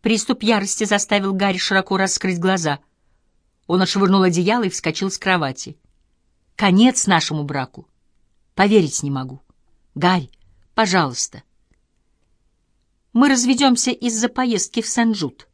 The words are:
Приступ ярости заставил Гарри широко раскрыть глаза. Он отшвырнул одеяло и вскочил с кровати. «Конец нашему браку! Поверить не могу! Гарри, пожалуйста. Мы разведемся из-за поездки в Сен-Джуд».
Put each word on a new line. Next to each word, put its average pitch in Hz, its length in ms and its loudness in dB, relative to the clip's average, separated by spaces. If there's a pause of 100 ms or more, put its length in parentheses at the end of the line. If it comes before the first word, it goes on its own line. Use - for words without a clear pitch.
Приступ 220 420 0
ярости 214 420 0
заставил 202 500 0
Гарри 190 240 0
широко 190 400 -2
раскрыть 185 400 -2
глаза. 170 420 -2 (840)
Он 185 160 2
отшвырнул 196 400 2
одеяло 185 420 0
и 190 60 -2
вскочил 180 400 -6
с - 80 -12
кровати. 151 580 -4 (800)
«Конец 214 500 4
нашему 156 380 0
браку! 139 420 -10 (680)
Поверить 196 480 4
не 143 80 -4
могу! 131 320 -8 (520)
Гарри, 175 360 0 (440)
пожалуйста. 175 680 -2 (1700)
Мы 269 160 4
разведемся 254 600 2
из-за 233 380 -4
поездки 240 520 -4
в 220 60 -6
Сен-Джуд». 208 680 -2